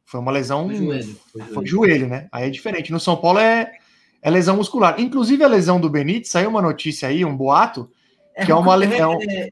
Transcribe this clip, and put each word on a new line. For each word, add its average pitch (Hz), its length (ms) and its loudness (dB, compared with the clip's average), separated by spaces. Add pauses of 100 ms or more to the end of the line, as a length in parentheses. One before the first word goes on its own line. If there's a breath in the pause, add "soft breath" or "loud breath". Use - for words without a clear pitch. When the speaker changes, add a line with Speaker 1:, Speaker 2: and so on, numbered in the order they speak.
Speaker 1:
Foi - 160 -12
uma 123 100 -4
lesão 139 360 -2
Speaker 2:
Foi 214 100 -6
joelho, 131 440 -6 (120)
foi 110 100 -14
Speaker 1:
foi 110 240 -8
Speaker 2:
joelho. - 0 -
Speaker 1:
joelho, 165 420 2
né? 135 220 -10
Aí 120 160 -6
é 135 40 -4
diferente. 165 420 -8
No 165 80 -4
São 175 160 0
Paulo 175 240 2
é, 226 320 2 (500 soft breath)
é 147 80 0
lesão 185 260 2
muscular. 202 440 0
Inclusive 254 420 0
a 285 60 6
lesão 180 320 2
do 160 100 0
Benítez, 151 400 -2
saiu 185 180 0
uma 220 140 0
notícia 151 460 -4
aí, 160 160 0
um 147 120 -4
boato, 135 540 0 (460)
Speaker 2:
É 190 100 -4
Speaker 1:
que 165 60 4
é - 20 6
uma 180 220 4
le-, 196 100 4
Speaker 2:
recu-, 226 160 0
Speaker 1:
é - 60 2
um 170 120 -2
Speaker 2:
é, 202 320 -6